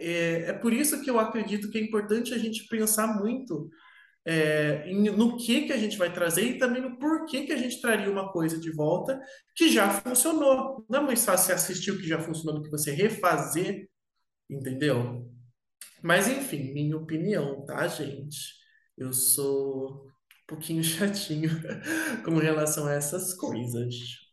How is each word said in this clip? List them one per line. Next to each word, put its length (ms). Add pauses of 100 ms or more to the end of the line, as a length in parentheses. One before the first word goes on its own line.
é, 460
é 40
por 200
isso 300
que 60
eu 100
acredito 500
que 80
é 40
importante 520
a 40
gente 300
pensar 400 (120)
muito, 500 (560)
é, 640
em, 220
no 260
que 260
que 100
a 40
gente 200
vai 160
trazer 300
e 160
também 220
no 180
porquê 460
que 80
a 40
gente 240
traria 300
uma 200
coisa 280
de 120
volta 480 (360)
que 140
já 200
funcionou. 1000
Não 100
é 40
mais 220
fácil 220
você 60
assistir 380
o 60
que 100
já 120
funcionou 360
do 80
que 80
você 200
refazer, 1000 (600)
entendeu? 760 (760)
Mas, 240
enfim, 460
minha 240
opinião, 680
tá, 220
gente? 500 (600)
Eu 160
sou 920
um 420
pouquinho 360
<laughs> 20
chatinho 640 (760)
com 120
relação 500
a 60
essas 400
coisas. 640 (380)